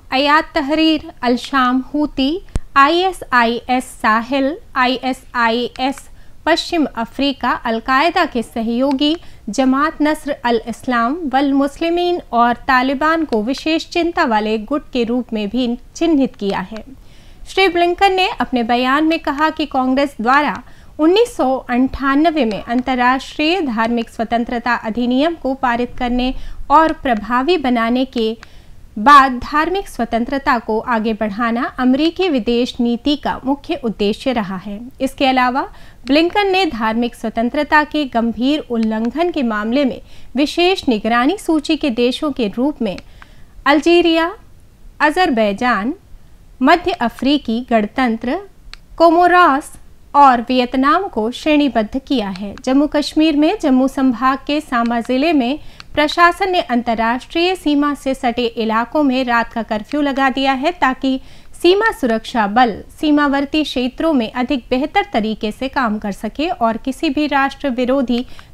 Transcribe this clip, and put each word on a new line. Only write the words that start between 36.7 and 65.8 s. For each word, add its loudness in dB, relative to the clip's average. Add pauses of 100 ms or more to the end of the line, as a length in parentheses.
स्वतंत्रता 0
के -2
गंभीर 0
उल्लंघन -2
के -2
मामले 0
में -4 (340)
विशेष 2
निगरानी 2
सूची 0
के -2
देशों 0
के -2
रूप -2
में -4 (680)
अल्जीरिया, 4 (640)
अजरबैजान, 0 (680)
मध्य 4
अफ्रीकी -2
गणतंत्र, 0 (580)
कोमोरोस 4 (420)
और 6
वियतनाम 2
को -2
श्रेणीबद्ध 0
किया -2
है। -10 (100)
जम्मू 2
कश्मीर 2
में 2
जम्मू 4
संभाग 0 (100)
के 0
सांबा -2
जिले 0
में 0 (340)
प्रशासन 2
ने 2
अंतर्राष्ट्रीय -2
सीमा 0
से -4
सटे -2
इलाकों -2
में 2
रात 0
का -4
कर्फ्यू -4
लगा 0
दिया 0
है, -2
ताकि 0 (400)
सीमा 4
सुरक्षा -2
बल 2 (160)
सीमावर्ती 2
क्षेत्रों -2
में 0
अधिक -4
बेहतर 0
तरीके -2
से -8
काम -2